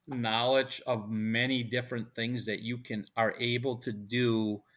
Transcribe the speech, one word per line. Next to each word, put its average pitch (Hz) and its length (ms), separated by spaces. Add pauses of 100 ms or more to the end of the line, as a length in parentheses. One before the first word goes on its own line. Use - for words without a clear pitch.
knowledge 123 760
of 110 240
many 117 540
different 120 500
things 117 340
that 104 140
you 117 180
can, 113 280 (100)
are 113 220
able 120 400
to 123 140
do 107 720 (140)